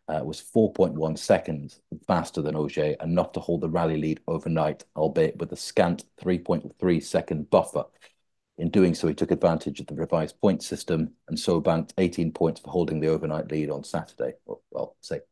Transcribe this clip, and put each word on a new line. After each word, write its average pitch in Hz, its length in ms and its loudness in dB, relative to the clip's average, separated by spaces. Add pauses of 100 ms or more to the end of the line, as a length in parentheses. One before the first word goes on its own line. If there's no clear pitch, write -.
uh, 78 160 -4
was 80 160 -8
four - 320 2
point 82 220 2
one 80 220 -2
seconds 76 640 -2 (240)
faster 85 340 0
than 73 160 -2
Ogier, 76 460 -2
enough 82 300 0
to - 80 -6
hold 85 200 -2
the 82 80 -2
rally 80 300 0
lead 80 280 -2
overnight, 80 580 -2 (120)
albeit 78 400 2
with - 160 -8
a - 40 -8
scant - 480 0 (120)
three 90 220 0
point - 260 -2 (140)
three 90 200 4
second 78 520 -2
buffer. 80 340 2 (720)
In 82 140 -2
doing 90 240 6
so, - 120 0
he 78 80 2
took - 160 -2
advantage 82 500 2
of - 60 -12
the 73 100 -10
revised 80 440 -2
point 95 220 2
system 80 480 -2 (180)
and 80 100 -4
so 85 220 2
banked 82 380 2
eighteen 87 340 0
points 82 260 0
for - 120 -16
holding 80 300 0
the 78 80 2
overnight 78 420 -2
lead 76 180 -2
on 71 160 -6
Saturday. - 480 -6 (140)
Well, - 240 -12
well, - 320 -8
say - 180 -8 (120)